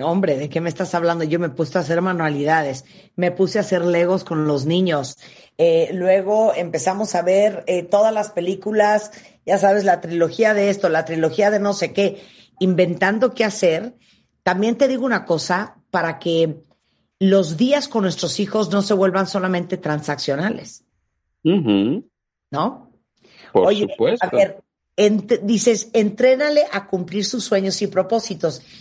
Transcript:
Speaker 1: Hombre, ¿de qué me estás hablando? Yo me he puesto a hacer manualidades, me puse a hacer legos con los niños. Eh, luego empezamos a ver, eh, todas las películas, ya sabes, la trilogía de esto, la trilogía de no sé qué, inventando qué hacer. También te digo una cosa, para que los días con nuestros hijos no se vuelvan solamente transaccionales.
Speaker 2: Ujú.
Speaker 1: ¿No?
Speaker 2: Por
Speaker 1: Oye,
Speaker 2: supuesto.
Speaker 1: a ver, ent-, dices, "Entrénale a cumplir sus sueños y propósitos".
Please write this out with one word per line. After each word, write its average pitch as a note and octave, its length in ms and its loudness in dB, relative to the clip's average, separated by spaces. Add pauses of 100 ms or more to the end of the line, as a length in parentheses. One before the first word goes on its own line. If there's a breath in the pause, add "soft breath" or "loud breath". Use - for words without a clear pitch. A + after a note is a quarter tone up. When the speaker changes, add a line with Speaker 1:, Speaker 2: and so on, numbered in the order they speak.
Speaker 1:
Hombre, E3+ 340 0
¿de C#3+ 120 -6
qué E3 120 -6
me E3+ 80 -4
estás E3+ 260 -4
hablando? E3+ 300 0
Yo D#3+ 140 -2
me F3 80 -2
he D#3 40 -6
puesto D#3 280 -4
a F3 40 0
hacer E3 180 -2
manualidades, D#3 840 -2 (300 soft breath)
me F3 160 0
puse F#3 280 0
a - 20 2
hacer F#3 240 0
legos F3 400 2
con D#3 220 -2
los C#3+ 200 0
niños. E3 500 0 (420 loud breath)
Eh, E3 340 4
luego F#3+ 640 2
empezamos F3+ 600 -4
a F3 80 0
ver, G3 440 2
eh, F3+ 180 -2
todas G#3 280 2
las G#3 180 -4
películas, G#3 840 0 (340 loud breath)
ya F#3+ 120 2
sabes, G3 260 4
la F3+ 160 2
trilogía E3+ 540 0
de G3+ 160 2
esto, G3 180 0
la D#3+ 160 0
trilogía D#3+ 480 0
de G#3 80 0
no G3+ 120 0
sé F3 200 -4
qué, G3 280 -2 (380 loud breath)
inventando F#3 720 2
qué A#3 120 0
hacer. G3 500 -4 (480 soft breath)
También G3+ 340 0
te C4+ 120 2
digo C4 180 -2
una A3+ 180 -2
cosa, F3+ 520 -4 (140)
para E3 280 -4
que E3 440 -2 (580)
los F#3+ 360 4
días C4+ 300 2
con A3 160 -2
nuestros F3+ 380 -2
hijos G3+ 300 -2
no G3+ 120 2
se G3+ 120 0
vuelvan F#3+ 340 2
solamente F#3 480 -4
transaccionales. D3+ 1080 -6 (600)
Speaker 2:
Ujú. C#3+ 640 2 (420)
Speaker 1:
¿No? E3+ 420 -6 (600 loud breath)
Speaker 2:
Por - 140 4
Speaker 1:
Oye, G#3 240 2
Speaker 2:
supuesto. F#3 360 0
Speaker 1:
a G#3 100 -4
ver, F#3+ 260 0 (340)
ent-, G#3 460 2
dices, G#3+ 500 0
"Entrénale B3+ 680 2 (100)
a G3 140 -6
cumplir F#3 380 -4
sus A3+ 200 -6
sueños G3 380 0
y G3+ 60 0
propósitos". F3+ 720 -2 (180 loud breath)